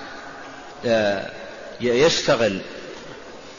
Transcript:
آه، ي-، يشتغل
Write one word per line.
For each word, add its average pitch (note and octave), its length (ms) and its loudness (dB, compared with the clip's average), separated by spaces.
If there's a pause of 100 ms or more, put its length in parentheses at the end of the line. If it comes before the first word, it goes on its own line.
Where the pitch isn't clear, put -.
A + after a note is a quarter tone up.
(880)
آه، G#2 440 4 (500)
ي-، A#2+ 220 4
يشتغل A#2 580 4 (1000)